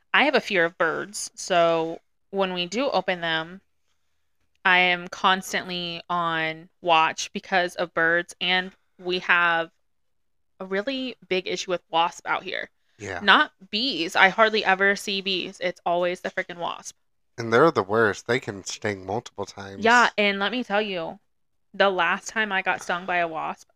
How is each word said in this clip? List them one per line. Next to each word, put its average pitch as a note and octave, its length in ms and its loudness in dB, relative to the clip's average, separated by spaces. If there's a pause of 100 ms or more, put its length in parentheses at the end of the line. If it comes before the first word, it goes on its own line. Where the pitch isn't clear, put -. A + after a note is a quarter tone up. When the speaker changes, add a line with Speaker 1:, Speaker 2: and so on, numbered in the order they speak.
(140)
Speaker 1:
I G#3 100 6
have C#4+ 100 0
a A3+ 60 4
fear F3+ 240 0
of F3 140 -4
birds. D#3+ 560 -4
So E3 680 2 (300)
when F#3+ 240 -2
we F3 120 -4
do A#3+ 240 -2
open F#3 300 -2
them, E3 400 -4 (1040)
I F3+ 140 6
am F3+ 300 2
constantly F3+ 1000 -2
on E3 580 -2 (140)
watch D#3+ 500 2
because F3+ 440 -2
of E3+ 180 -4
birds, E3+ 460 0
and F#3 300 0 (280)
we F3+ 220 -2
have E3+ 500 2 (920)
a F#3+ 60 -12
really B3 500 -6 (120)
big F#3 180 -2
issue F3+ 240 -6
with F3 200 -4
wasp E3+ 360 0
out D#3+ 160 -2
here. - 260 -8 (300)
Speaker 2:
Yeah. G2 240 -8
Speaker 1:
Not A#3 300 4 (180)
bees. G#3 460 -4
I F#3+ 120 8
hardly G#3+ 360 2
ever G3 320 2
see G3 240 -6
bees. F#3+ 400 -6
It's F3+ 260 -6
always F3+ 340 -2
the G3 100 -8
freaking F3+ 280 -8
wasp. - 380 -10 (420)
Speaker 2:
And A2+ 140 -4
they're D3 180 8
the A2 140 2
worst. G#2 420 2
They A#2+ 140 0
can G2 240 -10
sting G2 420 -6
multiple G2+ 400 -8
times. G2 380 -12
Speaker 1:
Yeah, A#3 240 6 (100)
and G3+ 220 0
let G3+ 100 -2
me A#3+ 140 -4
tell G3+ 180 0
you, F3+ 380 -6 (520)
the G3 180 4
last F3+ 380 0
time G#3+ 220 -4
I F#3+ 120 -2
got F#3 200 -2
stung F3+ 240 -6
by F3+ 120 0
a E3+ 100 0
wasp, D#3+ 480 -8